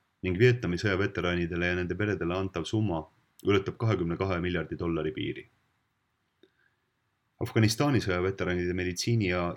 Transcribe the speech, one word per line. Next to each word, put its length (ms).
ning 120
Vietnami 440
sõjaveteranidele 880
ja 60
nende 200
peredele 400
antav 320
summa 340
ületab 360
kahekümne 360
kahe 240
miljardi 360
dollari 360
piiri. 320
Afganistani 580
sõjaveteranide 800
meditsiini- 560
ja 80